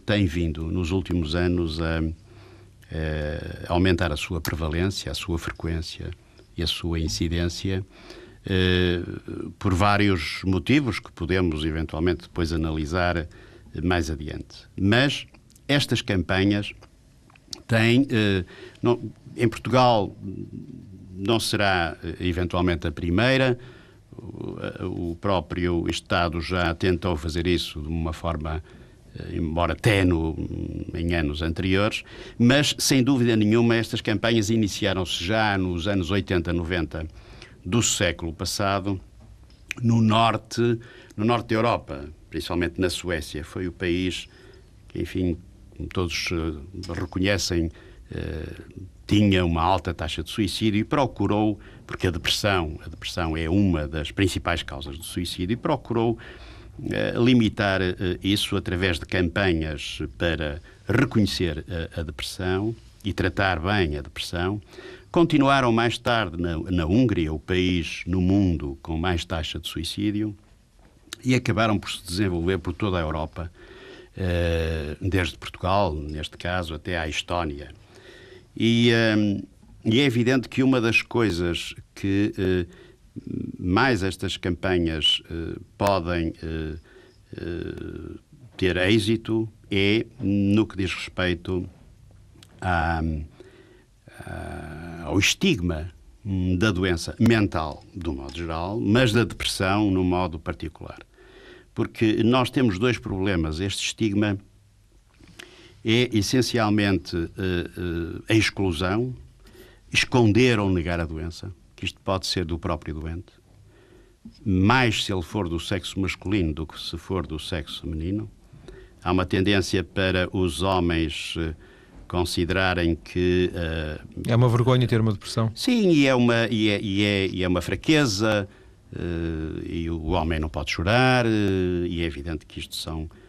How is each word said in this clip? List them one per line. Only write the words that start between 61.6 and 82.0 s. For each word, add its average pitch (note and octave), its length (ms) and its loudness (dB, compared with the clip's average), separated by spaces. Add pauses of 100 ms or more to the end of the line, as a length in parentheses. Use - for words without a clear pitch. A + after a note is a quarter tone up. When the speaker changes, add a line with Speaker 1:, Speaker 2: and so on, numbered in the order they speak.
Speaker 1:
a, - 40 -4
a E2 40 -4
depressão F#2 720 -4 (280)
e F#2+ 100 -4
tratar F#2 460 0
bem F2 380 0
a C#2+ 40 -8
depressão. F#2 580 -6 (520)
Continuaram C#3 600 4
mais A#2 260 2
tarde G#2 440 0
na, E2+ 160 0
na F2 280 0
Hungria, F2+ 460 2
o D#2 80 -4
país F2+ 680 0
no F2+ 120 0
mundo F2+ 640 2
com D#2+ 160 -6
mais E2+ 260 0
taxa D#2+ 360 -6
de - 80 -10
suicídio, G#2 680 -4 (880)
e B2+ 120 2
acabaram A2+ 420 2
por - 140 -6
se - 120 -10
desenvolver F2+ 540 0
por E2+ 160 -6
toda F#2 240 -2
a F2 40 0
Europa, D#2 500 -6 (640)
eh, E2 800 0
desde F#2 380 0
Portugal, F#2 560 0
neste D2+ 440 -8
caso, F2 360 -4
até E2+ 240 -6
à D#2+ 100 -2
Estónia. D2 640 -4 (840)
E, A#2 340 6
eh, G#2+ 500 4 (420)
e A2+ 160 4
é C#3+ 60 4
evidente B2 420 2
que - 160 0
uma C3 160 4
das A2+ 220 2
coisas F2 720 0 (200)
que, G2+ 440 0